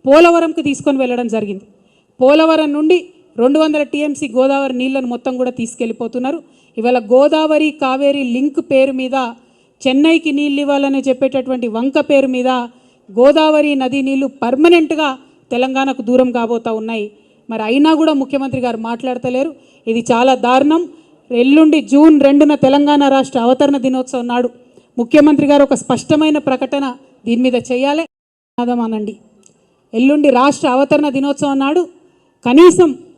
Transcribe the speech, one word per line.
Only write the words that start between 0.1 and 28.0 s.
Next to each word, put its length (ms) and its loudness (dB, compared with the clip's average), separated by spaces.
తీసుకొని 360 -4
వెళ్ళడం 320 -4
జరిగింది. 300 -8
పోలవరం 560 2
నుండి 200 2
రెండు 200 2
వందల 300 0
టీఎంసీ 360 -6
గోదావరి 440 -2
నీళ్లను 320 -4
మొత్తం 260 -6
కూడా 200 -4
తీసుకెళ్ళిపోతున్నారు. 800 -8
ఇవాళ 200 0
గోదావరి 560 2
కావేరి 400 -2
లింక్ 240 -4
పేరు 300 2
మీద 140 -6
చెన్నైకి 540 2
నీళ్ళు 260 -2
ఇవ్వాలని 440 -2
చెప్పేటటువంటి 600 -4
వంక 200 -2
పేరు 260 2
మీద 140 -2
గోదావరి 520 4
నది 260 -4
నీళ్లు 200 -2
పర్మనెంట్గా 680 2
తెలంగాణకు 560 -2
దూరం 280 2
కాబోతా 420 -4
ఉన్నాయి. 280 -8
మరి 200 -8
అయినా 300 4
కూడా 220 2
ముఖ్యమంత్రి 440 -6
గారు 140 -4
మాట్లాడతలేరు. 640 -6
ఇది 140 -2
చాలా 240 2
దారుణం. 380 2
ఎల్లుండి 380 4
జూన్ 240 6
రెండున 260 4
తెలంగాణ 380 2
రాష్ట్ర 300 -2
అవతరణ 400 2
దినోత్సవం 480 -4
నాడు 160 -2
ముఖ్యమంత్రి 520 4
గారు 160 6
ఒక 160 0
స్పష్టమైన 540 0
ప్రకటన 360 -4
దీని 200 -2
మీద 120 0
చేయాలి. 340 -2